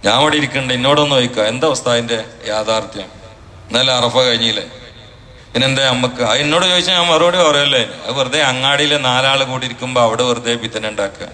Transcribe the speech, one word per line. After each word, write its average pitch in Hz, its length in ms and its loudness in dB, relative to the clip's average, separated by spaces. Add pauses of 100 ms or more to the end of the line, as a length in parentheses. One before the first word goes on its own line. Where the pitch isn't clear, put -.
ഞാൻ 113 160 4
ഇവിടെ 151 140 2
ഇരിക്കണ്ട, 131 360 -2
എന്നോടൊന്ന് 143 440 2
ചോദിക്കുക, 120 280 2
എന്താ 123 240 0
ഉസ്താദിന്റെ 120 560 0 (240)
യാഥാർത്ഥ്യം? 107 580 -4 (640)
ഇന്നലെ 131 260 0
അറഫ 123 240 0
കഴിഞ്ഞില്ലേ, 117 460 2 (880)
പിന്നെന്താ 135 340 0
നമ്മക്ക്? 123 360 0
അത് 117 160 0
എന്നോട് 156 260 2
ചോദിച്ചാൽ 180 280 0
ഞാൻ 175 140 0
മറുപടി 170 300 4
പറയല്ലേ. 143 420 2
അത് - 320 -6
വെറുതെ 135 300 0
അങ്ങാടിയിൽ 143 560 2
നാലാൾ 135 460 0
കൂടി 127 220 -4
ഇരിക്കുമ്പോ 127 360 -2
അവിടെ 117 220 2
വെറുതെ 117 320 -2
പിത്തന 110 320 -8
ഉണ്ടാക്കുക. 101 460 -6